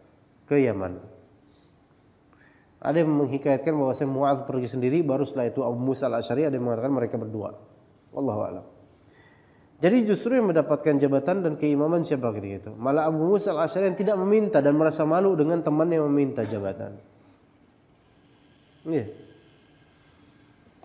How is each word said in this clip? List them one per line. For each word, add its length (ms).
ke 80
Yaman." 560
Ada 160
yang 160
menghikayatkan 640
bahwa 160
Mu'adz 480
pergi 240
sendiri, 400
baru 160
setelah 240
itu 160
Abu 160
Musa 320
Al-Asy'ari, 400
ada 80
yang 80
mengatakan 240
mereka 240
berdua. 400
Wallahu 320
a'lam. 220
Jadi 240
justru 320
yang 160
mendapatkan 480
jabatan 480
dan 80
keimaman 480
siapa 320
ketika 320
itu? 80
Malah 320
Abu 160
Musa 320
Al-Asy'ari 320
yang 80
tidak 240
meminta 400
dan 160
merasa 320
malu 240
dengan 320
teman 240
yang 240
meminta 320
jabatan. 560
Iya. 320